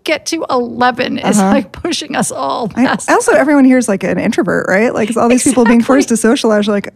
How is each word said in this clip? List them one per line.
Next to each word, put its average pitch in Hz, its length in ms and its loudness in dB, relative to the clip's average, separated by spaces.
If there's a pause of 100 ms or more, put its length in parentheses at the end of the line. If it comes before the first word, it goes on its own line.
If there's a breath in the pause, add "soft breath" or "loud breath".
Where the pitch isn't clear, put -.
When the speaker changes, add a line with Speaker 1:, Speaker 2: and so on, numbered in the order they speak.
Speaker 1:
get 302 240 -4
to 330 240 -4
eleven 247 680 -2
is, - 200 0
Speaker 2:
Uh-huh. 190 140 2
Speaker 1:
like, - 180 0
pushing - 460 -8
us 240 160 -4
all 240 420 -6
Speaker 2:
I, 247 120 0
Speaker 1:
past - 220 -4
Speaker 2:
also, 427 240 2
everyone 285 340 4
here 254 120 4
is, 247 100 -2
like, 196 140 -2
an 175 160 -2
introvert, 208 500 -2
right? 214 240 2
Like, 226 180 -2
it's 226 80 -4
all 240 100 2
these 247 160 2
people 254 200 2
being 240 140 4
Speaker 1:
Exactly. 233 160 2
Speaker 2:
forced 285 140 2
to 233 80 0
socialize. 220 500 2
You're 208 80 0
like, 202 220 -4